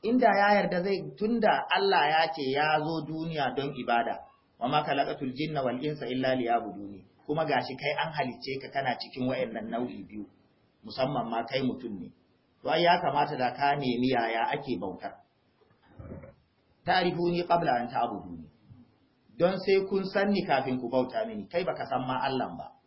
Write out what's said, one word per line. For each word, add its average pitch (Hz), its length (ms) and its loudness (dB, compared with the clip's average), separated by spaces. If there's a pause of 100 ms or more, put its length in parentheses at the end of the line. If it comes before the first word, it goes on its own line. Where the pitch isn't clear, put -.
Inda 240 240 4
ya 202 220 6 (140)
yarda 175 200 0
zai, 196 160 0 (180)
tunda 208 540 4
Allah 190 400 4
ya 160 220 6
ce 156 180 -4
ya 151 280 4
zo 156 280 -2
duniya 160 480 -2
don 139 200 -2
ibada, 117 440 0 (400)
"Wa 120 100 -2
ma 151 140 2
khalaqatul 139 500 -2
jinna 151 300 -2
wal 123 160 0
insa 151 280 -4
illa 131 280 0
liya'buduni." 104 720 -2 (220)
Kuma 156 200 0
gashi 139 320 0
kai 147 240 -2
an 165 100 -4
halicce 135 480 -4
ka 131 140 -12
kana 131 240 -2
cikin 127 320 -6
wayannan 113 400 -4
nau'i 117 320 -4
biyu, 104 240 -12 (580)
musamman 117 460 -4
ma 117 160 -2
kai 131 160 -2
mutum 113 380 -4
ne. - 100 -12 (540)
To 127 60 -2
ai 165 120 2
ya 175 160 6
kamata 147 400 0
da 123 160 0
ka 143 240 2
nemi 127 320 0
yaya 117 400 0
ake 123 300 -4
bautar. 92 420 -10 (1600)
"Ta'rifuni 175 600 0
qabla 165 320 4
an 120 100 -2
ta'buduni." 92 580 -4 (920)
Don 175 200 4
sai 190 300 2
kun 190 160 0
san 202 260 0
ni 196 140 2
kafin 131 360 0
ku 120 100 -6
bauta 123 360 0
mini, 107 220 -10
kai 175 160 -2
baka - 220 -4
san 127 200 -2
ma 131 200 -2
Allah 131 320 -2
ba. - 80 -10 (200)